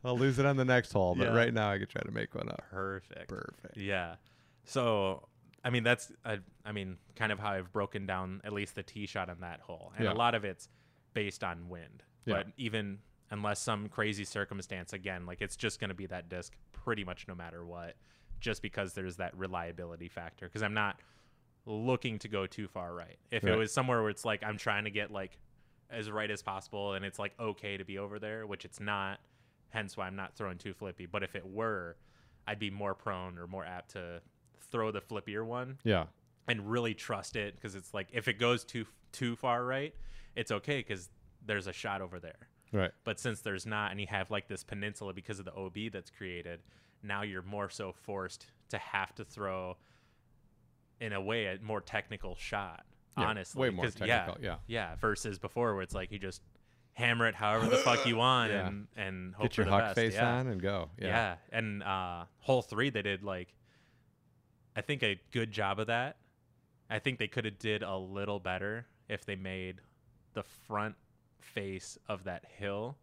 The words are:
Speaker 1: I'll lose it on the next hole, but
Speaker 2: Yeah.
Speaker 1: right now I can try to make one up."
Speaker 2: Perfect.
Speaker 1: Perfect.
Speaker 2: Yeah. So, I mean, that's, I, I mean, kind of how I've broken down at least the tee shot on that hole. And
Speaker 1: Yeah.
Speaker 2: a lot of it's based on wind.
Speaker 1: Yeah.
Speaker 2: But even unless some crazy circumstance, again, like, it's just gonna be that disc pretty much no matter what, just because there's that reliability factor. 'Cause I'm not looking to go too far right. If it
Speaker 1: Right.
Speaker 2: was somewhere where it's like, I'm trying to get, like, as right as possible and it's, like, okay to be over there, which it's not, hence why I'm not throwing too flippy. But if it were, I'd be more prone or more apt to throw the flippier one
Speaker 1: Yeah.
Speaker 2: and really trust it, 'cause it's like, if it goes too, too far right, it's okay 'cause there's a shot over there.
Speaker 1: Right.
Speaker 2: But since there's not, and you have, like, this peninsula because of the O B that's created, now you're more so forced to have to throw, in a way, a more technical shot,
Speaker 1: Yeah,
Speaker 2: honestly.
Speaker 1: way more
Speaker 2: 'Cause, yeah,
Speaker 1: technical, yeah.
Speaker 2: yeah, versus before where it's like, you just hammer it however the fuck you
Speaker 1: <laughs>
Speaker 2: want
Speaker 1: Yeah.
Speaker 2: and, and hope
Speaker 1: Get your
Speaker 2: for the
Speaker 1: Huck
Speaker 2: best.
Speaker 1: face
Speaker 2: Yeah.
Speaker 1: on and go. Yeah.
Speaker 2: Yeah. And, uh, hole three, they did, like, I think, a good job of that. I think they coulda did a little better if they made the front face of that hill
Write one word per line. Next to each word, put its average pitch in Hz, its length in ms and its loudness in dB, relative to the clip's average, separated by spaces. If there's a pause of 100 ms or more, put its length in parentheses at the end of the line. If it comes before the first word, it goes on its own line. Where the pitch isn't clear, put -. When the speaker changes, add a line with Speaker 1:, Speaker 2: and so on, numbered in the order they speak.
Speaker 1:
I'll 123 140 2
lose 131 220 6
it 139 80 8
on 139 100 6
the 127 80 6
next 127 280 6
hole, 92 200 6
but 123 140 4
Speaker 2:
Yeah. 113 80 4
Speaker 1:
right 117 180 8
now 107 180 4
I 101 60 2
can 98 100 0
try - 140 -4
to - 100 -4
make - 220 -2
one - 160 -2
up." 50 220 -6
Speaker 2:
Perfect. 95 560 -6
Speaker 1:
Perfect. - 500 -10
Speaker 2:
Yeah. 92 380 0 (480)
So, 107 640 2 (360)
I 127 60 2
mean, 120 140 4
that's, 120 280 6 (140)
I, 107 140 -2 (260)
I 107 60 -4
mean, 95 260 -4 (180)
kind 110 160 2
of 101 80 2
how 104 120 -2
I've 92 200 -2
broken 98 360 0
down 92 360 -2
at 107 100 -6
least 101 220 -2
the 101 80 -6
tee 104 220 -8
shot 90 240 -2
on 87 120 -10
that 85 180 -8
hole. 90 360 -12
And 110 100 2
Speaker 1:
Yeah. 95 80 4
Speaker 2:
a - 20 2
lot 117 180 6
of 107 100 2
it's 95 260 -6 (440)
based 104 300 -2
on 87 260 -4
wind. 82 340 -12 (220)
Speaker 1:
Yeah. 110 120 2
Speaker 2:
But 98 100 -2 (100)
even 104 420 -2 (300)
unless 104 300 -2
some 107 300 -2
crazy 107 360 0
circumstance, 98 680 -4
again, 92 340 -6
like, 90 140 -6
it's 101 160 -4
just 110 220 -2
gonna 98 140 -2
be 92 140 -6
that 87 220 -8
disc 90 260 -8 (160)
pretty 107 320 -4
much 90 240 -8
no 92 80 -8
matter 85 300 -10
what, 85 300 -10 (440)
just 110 220 0
because 98 320 -2
there's 92 240 -4
that 90 200 -4
reliability 87 680 -6
factor. 85 400 -10
'Cause 107 160 -2
I'm 104 100 0
not 104 280 0 (640)
looking 113 540 0
to 107 100 -10
go 98 180 0
too 104 220 -6
far 87 240 -6
right. 85 260 -10 (120)
If 110 120 2
it 104 60 6
Speaker 1:
Right. 110 80 6
Speaker 2:
was 110 160 2
somewhere 127 280 4
where 107 80 4
it's 98 140 -4
like, 107 200 2
I'm 107 140 -2
trying 104 280 2
to 107 60 -2
get, 104 200 -2
like, 98 260 -6 (520)
as 110 200 -6
right 107 220 0
as 101 100 -4
possible 101 520 -2
and 95 100 -2
it's, 98 160 -6
like, 104 180 -4
okay 104 380 -4
to 95 80 -6
be 95 140 -8
over 101 200 -6
there, 107 300 -6
which 101 160 -8
it's - 160 -14
not, 101 400 -2 (520)
hence 104 260 -4
why 95 100 -2
I'm 95 80 -6
not 95 220 -6
throwing 92 200 -4
too 95 160 -8
flippy. 92 320 -8
But 98 160 -2
if 95 140 -4
it 92 100 -8
were, 95 520 -2 (500)
I'd 107 120 -2
be 104 100 -2
more 98 260 -2
prone 92 420 -4
or 87 80 -10
more 90 200 -6
apt 90 260 -10
to 87 300 -10 (500)
throw 110 200 2
the 101 100 -2
flippier 107 440 -4
one 127 380 -6
Speaker 1:
Yeah. 92 220 6 (420)
Speaker 2:
and 107 240 0
really 117 240 2
trust - 400 -4
it, 104 260 -2
'cause 98 140 -8
it's - 180 -12
like, 98 200 -4
if 113 160 2
it 104 100 0
goes 120 240 6
too, 117 240 -4 (240)
too 120 240 0
far 123 300 2
right, 135 280 -2 (420)
it's 117 160 0
okay 123 300 0
'cause 92 280 -6 (360)
there's 101 220 0
a 90 60 -4
shot 98 280 -2
over 90 200 -8
there. - 260 -16 (240)
Speaker 1:
Right. 95 200 4 (120)
Speaker 2:
But 110 160 -2
since 113 220 -2
there's 98 240 -2
not, 104 260 0
and 98 80 -6
you 98 80 -4
have, 98 240 0
like, 101 160 -2
this 98 160 -6
peninsula 101 500 -6
because 98 260 -8
of 92 60 -10
the 90 80 -10
O 95 160 -6
B 104 200 -6
that's 95 220 -10
created, 85 500 -8 (400)
now 101 220 -2
you're 95 180 -6
more 101 280 -4
so 95 240 -6
forced 95 540 -6 (220)
to 110 80 -2
have - 380 -2
to 110 100 -10
throw, 92 520 -4 (1200)
in 110 140 -2
a 98 80 0
way, 110 260 2
a 95 140 -2
more 107 200 -2
technical 98 540 -4
shot, 95 500 -4 (320)
Speaker 1:
Yeah, 120 80 4
Speaker 2:
honestly. 107 360 0
Speaker 1:
way 127 80 6
more 90 160 2
Speaker 2:
'Cause, 110 160 -2
yeah, 117 240 6
Speaker 1:
technical, 87 180 -4
yeah. 87 240 -2
Speaker 2:
yeah, 101 280 -2
versus 104 440 0
before 117 340 0
where 95 80 0
it's 92 140 -6
like, 92 160 -4
you 104 80 -8
just 95 240 -8 (500)
hammer 117 340 6
it 110 80 4
however 110 320 6
the 127 100 8
fuck 120 280 6
you 117 120 6
Speaker 1:
<laughs> - 0 -
Speaker 2:
want 120 340 8
Speaker 1:
Yeah. 98 160 2
Speaker 2:
and, 101 280 -4
and 92 400 -4
hope 107 100 0
Speaker 1:
Get - 120 2
your 104 80 8
Speaker 2:
for 95 60 4
the 101 60 10
Speaker 1:
Huck 110 80 8
Speaker 2:
best. 98 100 0
Speaker 1:
face 113 200 6
Speaker 2:
Yeah. 120 200 6
Speaker 1:
on 131 120 2
and 98 140 0
go. 92 380 0
Yeah. 98 80 -2
Speaker 2:
Yeah. 101 300 2 (140)
And, 107 320 -2
uh, 90 420 -2 (140)
hole 131 220 4
three, 117 280 2
they 113 120 0
did, 98 220 0
like, 92 320 -6 (1200)
I 107 60 -2
think, 143 220 0
a 101 160 2 (120)
good 113 200 0
job 98 280 2
of 107 80 0
that. 120 300 0 (720)
I 107 100 0
think 127 200 0
they 107 80 2
coulda 110 240 0
did 104 320 0
a 95 140 -2
little 98 420 -2
better 95 480 -2 (200)
if 107 180 -4
they 101 100 -2
made 92 460 -6 (520)
the 107 100 -4
front 104 520 -2 (440)
face - 580 -6 (100)
of 95 180 -4
that 90 200 -6
hill 101 580 -4